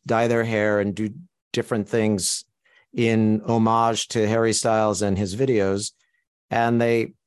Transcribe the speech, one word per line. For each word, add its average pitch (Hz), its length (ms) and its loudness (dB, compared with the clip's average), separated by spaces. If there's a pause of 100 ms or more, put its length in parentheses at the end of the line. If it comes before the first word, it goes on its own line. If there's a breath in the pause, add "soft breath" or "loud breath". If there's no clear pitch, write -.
dye 117 220 2
their 117 160 0
hair 107 380 0
and 101 120 -2
do 107 160 -4 (440)
different 113 340 -4
things 107 560 -2 (480 soft breath)
in 110 540 2
homage 113 640 0
to 107 180 0
Harry 113 240 0
Styles 107 500 0
and 98 160 0
his 98 160 -4
videos. 107 600 0 (560)
And 117 320 2
they, 117 320 0 (120)